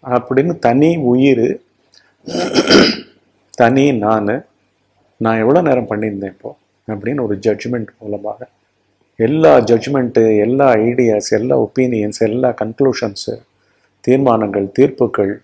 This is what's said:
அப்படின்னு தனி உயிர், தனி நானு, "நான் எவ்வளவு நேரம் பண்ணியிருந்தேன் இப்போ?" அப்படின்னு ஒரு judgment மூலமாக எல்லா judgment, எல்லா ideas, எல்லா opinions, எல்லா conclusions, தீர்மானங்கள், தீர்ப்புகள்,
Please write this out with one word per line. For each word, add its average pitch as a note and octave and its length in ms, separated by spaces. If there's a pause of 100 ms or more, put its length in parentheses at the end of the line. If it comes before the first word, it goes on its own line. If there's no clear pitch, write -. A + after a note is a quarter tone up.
அப்படின்னு C3 540
தனி D3 380
உயிர், B2+ 640 (1900)
தனி C3+ 420
நானு, A2 520 (720)
"நான் A2+ 220
எவ்வளவு D3 300
நேரம் B2 220
பண்ணியிருந்தேன் G#2 340
இப்போ?" G2 320 (300)
அப்படின்னு A2 340
ஒரு G#2 260
judgment A2 420 (100)
மூலமாக G#2 500 (680)
எல்லா D3 400
judgment, A#2 840
எல்லா B2+ 340
ideas, A2+ 580
எல்லா B2 300
opinions, A2 580
எல்லா A#2 360 (100)
conclusions, A2+ 760 (600)
தீர்மானங்கள், A2 720
தீர்ப்புகள், G#2+ 720